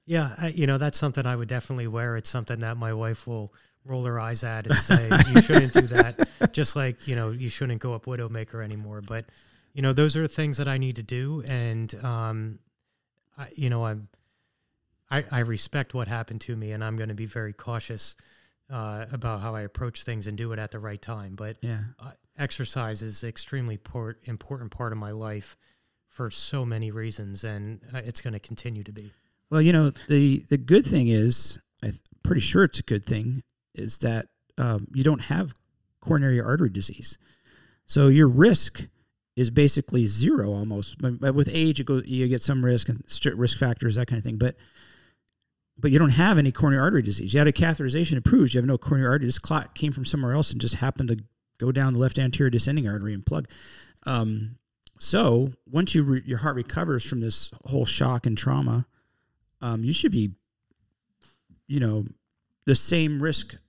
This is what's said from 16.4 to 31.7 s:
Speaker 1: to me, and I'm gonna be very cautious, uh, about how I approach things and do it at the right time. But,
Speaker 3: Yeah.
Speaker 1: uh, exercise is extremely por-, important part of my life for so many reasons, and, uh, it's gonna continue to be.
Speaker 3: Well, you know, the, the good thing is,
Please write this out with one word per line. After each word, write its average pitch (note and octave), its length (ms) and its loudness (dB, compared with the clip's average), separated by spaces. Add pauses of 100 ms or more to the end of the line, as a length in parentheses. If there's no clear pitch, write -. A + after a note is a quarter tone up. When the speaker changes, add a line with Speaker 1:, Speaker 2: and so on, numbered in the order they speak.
Speaker 1:
to A#2+ 120 -10
me, G#2+ 180 -8
and G#2+ 120 -8
I'm A2 120 -6
gonna A2 180 -8
be A2 120 -8
very G#2+ 280 -10
cautious, - 640 -10 (540)
uh, A2 400 -10
about A2+ 300 -6
how A2 160 -6
I G#2+ 60 -8
approach A#2 420 -10
things G#2+ 240 -8
and G#2 100 -8
do A2+ 140 -8
it A2 60 -8
at G#2+ 120 -10
the A2+ 80 -12
right G#2 220 -12
time. G2+ 340 -12
But, G#2+ 280 -12
Speaker 3:
Yeah. A#2 180 -6 (180)
Speaker 1:
uh, B2+ 140 -18 (260)
exercise A#2 640 -8
is G#2+ 220 -10
extremely A#2 520 -8
por-, A2+ 480 -12
important A#2+ 460 -12
part A#2 220 -8
of G#2+ 60 -8
my G#2 120 -10
life G#2+ 460 -12 (520)
for A#2+ 220 -8
so - 340 -6
many A2 280 -6
reasons, G#2 520 -10
and, G#2 360 -10 (120)
uh, C3 60 -10
it's A#2 220 -10
gonna G#2+ 200 -8
continue G#2+ 440 -12
to G#2 80 -16
be. G#2 200 -18 (380)
Speaker 3:
Well, D#3 100 4
you E3 120 8
know, D#3 180 6 (180)
the, C#3+ 400 4
the C#3+ 80 4
good D#3+ 300 6
thing C3 220 4
is, A2+ 500 2 (240)